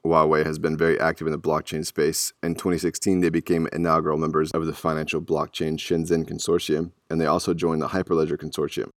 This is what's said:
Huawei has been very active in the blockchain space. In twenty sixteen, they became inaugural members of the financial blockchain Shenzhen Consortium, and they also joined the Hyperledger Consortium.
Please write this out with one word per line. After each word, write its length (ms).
Huawei 400
has 140
been 180
very 220
active 300
in 40
the 60
blockchain 480
space. 460
In 140
twenty 200
sixteen, 440
they 100
became 420
inaugural 460
members 320
of 160
the 80
financial 460
blockchain 560
Shenzhen 520
Consortium, 640
and 120
they 60
also 280
joined 260
the 100
Hyperledger 460
Consortium. 600